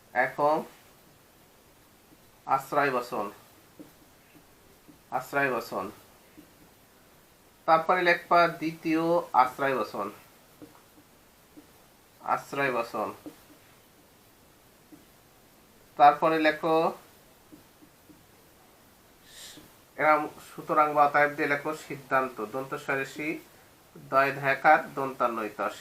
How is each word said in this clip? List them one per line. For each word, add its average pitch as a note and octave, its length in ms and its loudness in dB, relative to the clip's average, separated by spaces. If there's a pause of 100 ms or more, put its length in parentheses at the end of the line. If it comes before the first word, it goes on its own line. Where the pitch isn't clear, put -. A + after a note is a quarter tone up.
(140)
একম D3 480 0 (1800)
আশ্রয় C#3+ 440 0
বচন, A#2+ 400 -4 (1800)
আশ্রয় C3+ 400 -2
বচন। A2+ 400 -6 (1800)
তারপরে E3+ 360 2
লেখবা E3+ 460 4
দ্বিতীয় D#3+ 560 -4 (280)
আশ্রয় C3+ 460 2
বচন, G2+ 320 -6 (2000)
আশ্রয় - 520 -4
বচন। A#2 360 -4 (3000)
তারপরে D3+ 420 6
লেখো D#3+ 540 2 (3000)
এরম, D3+ 320 2 (180)
সুতরাং D3+ 480 0
বা D3 100 6
অতএব D3 320 4
দিয়ে D3 120 0
লেখো C#3+ 220 -2 (180)
সিদ্ধান্ত, C3+ 480 -4 (160)
দন্ত C3+ 220 -8
স্বরে C3+ 320 -4
সি, D#3+ 320 -8 (720)
দয় C3+ 220 2
ধয়াকার, C#3 460 4 (160)
দন্তান্বয়িত, A#2 760 -4 (120)